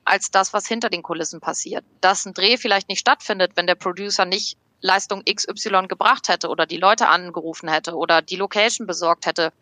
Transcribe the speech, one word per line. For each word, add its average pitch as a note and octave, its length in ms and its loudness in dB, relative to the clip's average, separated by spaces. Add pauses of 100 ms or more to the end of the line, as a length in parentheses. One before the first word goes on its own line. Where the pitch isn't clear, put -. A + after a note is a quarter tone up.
als - 240 0
das, F#3+ 240 2
was G#3 140 -2
hinter A3+ 220 -2
den F3 120 -4
Kulissen D#3+ 380 -8
passiert. - 440 -6 (180)
Dass F#3+ 240 4
ein F#3+ 80 -12
Dreh G#3+ 240 4
vielleicht G3 320 0
nicht F#3+ 100 -4
stattfindet, G3 560 2
wenn F3 100 0
der F3 100 4
Producer F#3+ 500 -2
nicht F#3+ 320 -4 (240)
Leistung G3 440 0
X G#3 220 -2
Y G3 400 0
gebracht A3 400 0
hätte F3 220 0
oder D#3+ 180 0
die E3 100 -8
Leute G3+ 300 4
angerufen E3+ 600 -2
hätte D#3+ 260 -2
oder E3 260 4
die F3+ 140 -10
Location G#3 500 0
besorgt E3+ 400 -2
hätte, D#3+ 260 0 (100)